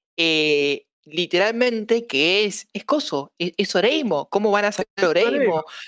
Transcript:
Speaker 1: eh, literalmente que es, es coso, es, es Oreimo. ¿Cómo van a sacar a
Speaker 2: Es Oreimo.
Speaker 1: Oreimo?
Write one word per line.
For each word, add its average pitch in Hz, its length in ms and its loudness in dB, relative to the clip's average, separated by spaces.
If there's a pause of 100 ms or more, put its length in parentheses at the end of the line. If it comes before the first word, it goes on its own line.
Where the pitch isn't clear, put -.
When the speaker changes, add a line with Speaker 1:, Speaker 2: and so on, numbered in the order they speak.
(180)
Speaker 1:
eh, 151 680 2 (220)
literalmente 226 1000 0
que 180 380 0
es, - 280 -6
es 202 120 -10
coso, 175 540 -2
es, 175 180 -4
es 196 180 -2
Oreimo. 202 540 0
¿Cómo 208 220 0
van 202 160 2
a 208 60 -2
sacar - 240 -8
a 196 60 0
Speaker 2:
Es 180 60 4
Oreimo. 170 280 2
Speaker 1:
Oreimo? 180 280 2 (240)